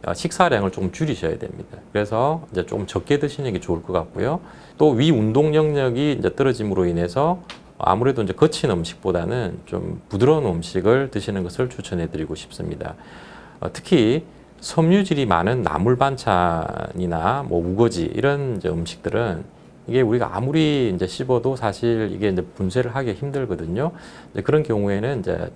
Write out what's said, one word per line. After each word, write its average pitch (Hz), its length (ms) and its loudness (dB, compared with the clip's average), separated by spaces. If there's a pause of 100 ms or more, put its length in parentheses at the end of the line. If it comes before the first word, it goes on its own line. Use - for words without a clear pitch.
어, 87 80 -2
식사량을 123 580 2
조금 92 220 -4
줄이셔야 90 440 -2
됩니다. - 420 -12 (120)
그래서 120 600 0
이제 92 140 -2
좀 104 200 -4
적게 143 340 0
드시는 139 320 -4
게 92 80 -2
좋을 85 240 -4
것 - 80 -10
같고요. 92 480 -2 (380)
또 151 140 6
위 127 180 4
운동 131 420 4
능력이 143 680 2
이제 - 160 0
떨어짐으로 110 500 2
인해서 90 540 0 (400)
아무래도 113 420 2
이제 95 100 -2
거친 156 380 2
음식보다는 87 960 -2
좀 87 420 -6
부드러운 135 380 4
음식을 98 640 2
드시는 101 320 -4
것을 92 280 -4
추천해드리고 82 680 -6
싶습니다. - 580 -10 (680)
어, - 140 -6
특히 139 500 4 (380)
섬유질이 165 640 2
많은 101 380 2
나물 90 340 2
반찬이나 90 1500 0
뭐 87 200 0
우거지 95 360 2
이런 139 540 -2
이제 85 120 -2
음식들은 85 720 -4 (440)
이게 120 140 2
우리가 120 340 2
아무리 139 580 2
이제 90 140 -2
씹어도 127 480 0
사실 110 560 0
이게 98 180 0
이제 92 140 0
분쇄를 117 520 -2
하기 127 180 -2
힘들거든요. 120 760 -4 (420)
이제 101 80 -6
그런 151 200 2
경우에는 107 600 -2
이제 87 340 -4